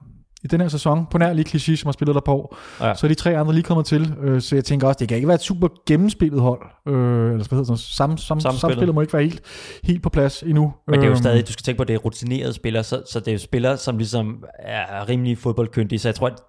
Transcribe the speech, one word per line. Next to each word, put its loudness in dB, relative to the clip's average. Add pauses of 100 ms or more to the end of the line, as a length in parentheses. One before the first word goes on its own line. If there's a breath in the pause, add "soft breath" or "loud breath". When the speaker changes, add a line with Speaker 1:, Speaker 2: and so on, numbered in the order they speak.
(440)
Speaker 1:
i -10
den 2
her 0
sæson, 0
på 0
nær 4
lige 0
Clichy, 0
som -4
har 0
spillet 0
der 2
på 0
år. -4 (240 loud breath)
Speaker 2:
Ja. 0
Speaker 1:
Så 0
er 4
de 4
tre 0
andre 0
lige 2
kommet 0
til. 0
Øh, 2
så -2
jeg 2
tænker 0
også, 2
det -2
kan -2
ikke 0
være 6
et 2
super 0 (180)
gennemspillet 2
hold. 2 (280)
Øh, 0
eller 2
hvad 0
hedder -2
det 0
sådan -
noget? 0
Sam-, -2
sam-, -10
Speaker 2:
Samspillet. -2
Speaker 1:
samspillet 2
må 2
ikke 0
være 2
helt, -2 (440 loud breath)
helt 0
på -2
plads 0
endnu. 2 (140)
Speaker 2:
Men 2
det 4
er 6
jo 6
Speaker 1:
Øhm. 2
Speaker 2:
stadig, 4
du -10
skal -10
tænke -2
på, 0
det 0
er 0
rutinerede -4
spillere, -4
så, -6 (100)
så -4
det -6
er 0
jo -2
spillere, 0
som -4
ligesom -2 (140)
er -8
rimelig 0
fodboldkyndige. -2
Så -2
jeg 0
tror, 0
at, -6